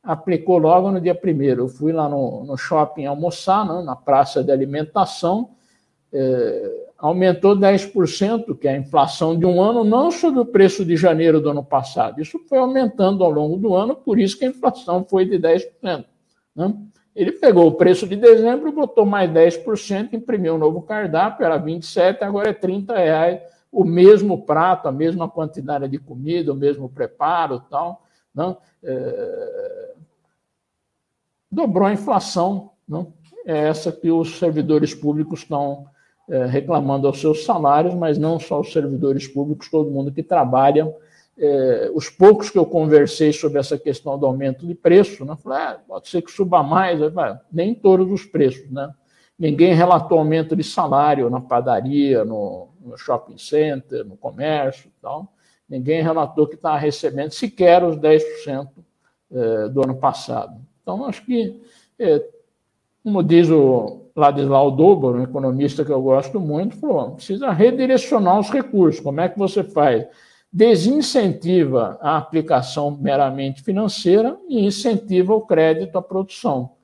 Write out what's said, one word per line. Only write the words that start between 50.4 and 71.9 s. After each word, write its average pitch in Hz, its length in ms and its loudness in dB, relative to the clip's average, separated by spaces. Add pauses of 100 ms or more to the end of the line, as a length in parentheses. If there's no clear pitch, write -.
de 156 80 -2
salário 143 680 0
na 127 120 -4
padaria, 127 840 -2
no, 101 440 -8 (120)
no 120 160 -20
shopping - 400 -8
center, 139 680 -4
no 98 120 -18
comércio 135 720 -6
e - 160 -20
tal. 160 300 -14 (360)
Ninguém 139 340 -4
relatou 156 440 0
que 151 100 -14
tá 156 200 -4
recebendo 147 560 -6
sequer 180 500 4
os 170 140 -2
dez 156 260 4
por - 220 -12
cento, 139 400 -12 (480)
é, 113 360 -4
do 135 140 -2
ano 131 140 -2
passado. 127 600 -4 (260)
Então, 196 220 -8
acho 240 220 -10
que, 233 340 -4 (380)
é, 165 260 2 (800)
como 202 220 0
diz 165 260 6
o 131 520 2 (120)
Ladislau 139 560 4
Dobor, 139 460 4
um 123 80 -2
economista 135 600 -2
que 143 60 -6
eu 135 100 0
gosto 135 380 0
muito, 165 380 -4
falou, 165 340 -4
"Precisa 226 400 -8
redirecionar 233 880 2
os 208 120 -2
recursos." 196 500 0
Como 143 200 -6
é 180 80 0
que 180 80 -8
você 196 280 -2
faz? 131 420 0 (500)
Desincentiva 180 1400 2